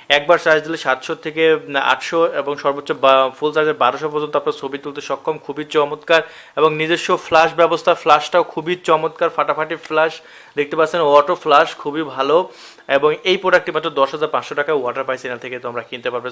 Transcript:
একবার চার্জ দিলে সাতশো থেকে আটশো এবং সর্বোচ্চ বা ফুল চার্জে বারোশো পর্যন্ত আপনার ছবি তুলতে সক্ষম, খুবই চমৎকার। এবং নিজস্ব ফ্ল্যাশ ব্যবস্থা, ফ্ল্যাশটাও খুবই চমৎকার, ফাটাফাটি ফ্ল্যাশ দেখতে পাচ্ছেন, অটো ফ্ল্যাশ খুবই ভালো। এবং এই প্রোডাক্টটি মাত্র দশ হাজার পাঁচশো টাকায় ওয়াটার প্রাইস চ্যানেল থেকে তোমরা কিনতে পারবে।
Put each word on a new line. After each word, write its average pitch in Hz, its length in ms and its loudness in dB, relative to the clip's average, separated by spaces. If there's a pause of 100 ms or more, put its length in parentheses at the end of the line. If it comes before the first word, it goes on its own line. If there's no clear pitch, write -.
একবার 147 300 4
চার্জ 156 260 2
দিলে 160 120 -6
সাতশো 135 380 -2
থেকে 160 420 0 (180)
আটশো 135 520 0
এবং 143 300 -4
সর্বোচ্চ 143 360 -2
বা 131 380 4 (100)
ফুল 151 120 -2
চার্জে 151 200 0
বারোশো 135 360 0
পর্যন্ত 147 280 -4
আপনার 143 240 -2
ছবি 139 180 -8
তুলতে 143 220 -12
সক্ষম, 151 380 -6
খুবই 147 260 -10
চমৎকার। 151 580 0 (340)
এবং 156 200 2
নিজস্ব 170 400 -2
ফ্ল্যাশ 160 380 2
ব্যবস্থা, 165 400 2
ফ্ল্যাশটাও 156 480 2
খুবই 165 340 -6
চমৎকার, 160 540 0
ফাটাফাটি 156 460 -4
ফ্ল্যাশ 156 360 0 (440)
দেখতে 143 200 -4
পাচ্ছেন, 160 240 2
অটো 147 340 4
ফ্ল্যাশ 156 400 2
খুবই 147 280 -6
ভালো। 143 480 0 (380)
এবং 139 260 2 (100)
এই 185 120 2
প্রোডাক্টটি 180 360 2
মাত্র 156 180 -2
দশ 139 220 2
হাজার 151 160 -2
পাঁচশো 135 260 -6
টাকায় 147 240 -2
ওয়াটার 127 260 -4
প্রাইস 131 160 -6
চ্যানেল 123 180 -10
থেকে 123 200 -12
তোমরা 120 240 -8
কিনতে 123 280 -8
পারবে। 123 220 -6